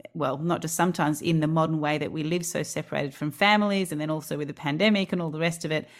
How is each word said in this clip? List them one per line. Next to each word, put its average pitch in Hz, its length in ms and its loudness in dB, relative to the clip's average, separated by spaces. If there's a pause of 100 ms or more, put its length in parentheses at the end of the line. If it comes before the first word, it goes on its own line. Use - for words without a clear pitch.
(120)
well, 135 260 -2
not 165 220 0
just 160 140 -4
sometimes, 170 480 2
in 165 160 4
the 156 80 2
modern 160 320 2
way 151 200 0
that 147 120 -4
we 156 140 -4
live 170 200 -2
so 165 200 -4
separated 143 500 -4
from 151 160 -4
families, 202 600 4
and 151 80 -4
then 151 100 -4
also 156 260 -4
with 147 120 -4
the 151 60 -8
pandemic 190 580 2
and 180 100 0
all 165 80 -2
the 156 80 -6
rest 165 260 -2
of 156 60 -2
it, 156 180 -2 (120)